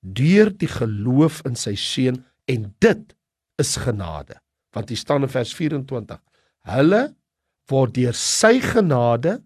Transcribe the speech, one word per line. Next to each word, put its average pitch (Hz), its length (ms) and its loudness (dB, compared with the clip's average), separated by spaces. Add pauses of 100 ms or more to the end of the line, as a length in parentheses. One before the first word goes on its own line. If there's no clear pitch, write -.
deur 156 480 4
die 196 200 -4
geloof 123 760 0
in 120 100 -4
sy 104 200 -6
seun 127 440 -2 (280)
en 107 220 -4 (100)
dit - 320 2 (480)
is - 160 -2
genade. 87 640 -8 (340)
Want 110 160 -8
hier 113 80 -6
staan 139 280 -2
in 139 60 -8
vers - 220 -4
vierentwintig, 135 640 -6 (480)
"Hulle 185 480 2 (560)
word 135 240 0
deur 123 200 0
sy - 460 2
genade 139 840 0